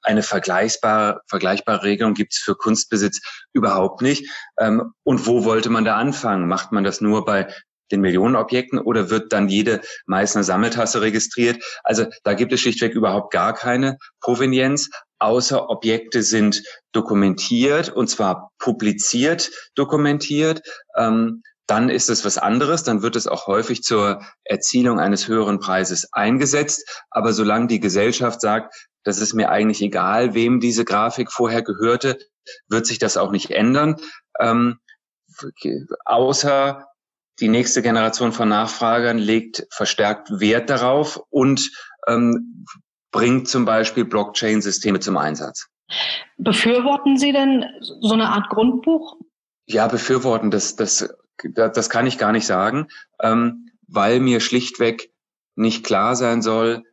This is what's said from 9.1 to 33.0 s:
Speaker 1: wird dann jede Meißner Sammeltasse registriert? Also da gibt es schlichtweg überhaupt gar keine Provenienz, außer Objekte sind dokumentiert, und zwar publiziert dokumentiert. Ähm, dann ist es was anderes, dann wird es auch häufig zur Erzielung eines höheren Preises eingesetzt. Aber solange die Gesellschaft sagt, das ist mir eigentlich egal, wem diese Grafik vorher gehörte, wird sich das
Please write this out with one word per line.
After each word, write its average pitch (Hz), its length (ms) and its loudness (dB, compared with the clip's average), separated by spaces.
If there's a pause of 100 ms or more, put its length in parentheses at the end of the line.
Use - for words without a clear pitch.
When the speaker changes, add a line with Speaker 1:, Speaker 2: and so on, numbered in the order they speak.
Speaker 1:
wird 110 200 -2
dann 101 180 2
jede 104 320 0 (260)
Meißner 101 360 0
Sammeltasse 110 580 0
registriert? 117 640 0 (200)
Also 113 220 0 (180)
da 101 100 0
gibt 110 200 0
es 123 60 2
schlichtweg 117 360 0
überhaupt 104 360 0
gar 98 220 0
keine 127 440 -2 (220)
Provenienz, 131 680 0 (300)
außer 123 500 2
Objekte 110 520 0
sind 104 420 2 (280)
dokumentiert, 113 960 2
und 117 180 -2
zwar - 520 -2
publiziert 120 880 0 (240)
dokumentiert. 147 880 0 (360)
Ähm, 113 440 0 (240)
dann 113 240 2
ist - 200 0
es 110 160 -2
was 98 120 -2
anderes, 127 460 0
dann 107 180 0
wird 117 140 -2
es 110 100 -2
auch - 220 -4
häufig 110 360 -2
zur 101 380 0 (220)
Erzielung 117 560 0
eines 98 280 0
höheren 104 320 0
Preises 92 520 -2
eingesetzt. 131 1000 -2
Aber 110 240 0
solange 107 340 2
die 113 120 0
Gesellschaft 107 640 0
sagt, 110 340 -2 (280)
das 98 160 -2
ist 104 140 -2
mir 110 160 0
eigentlich 107 320 2
egal, 101 520 0
wem 120 260 2
diese 117 260 0
Grafik 113 460 -2
vorher 117 320 0
gehörte, 117 560 0 (480)
wird 113 180 0
sich 117 140 -4
das 107 180 0